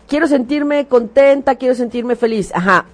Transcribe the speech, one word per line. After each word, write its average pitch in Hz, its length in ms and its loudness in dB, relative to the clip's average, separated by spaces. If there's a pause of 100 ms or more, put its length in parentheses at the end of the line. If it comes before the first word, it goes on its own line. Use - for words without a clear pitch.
quiero 302 200 0
sentirme 285 600 -2
contenta, 277 680 2
quiero 254 200 -2
sentirme 240 400 -4
feliz. 226 400 -2
Ajá, 180 380 2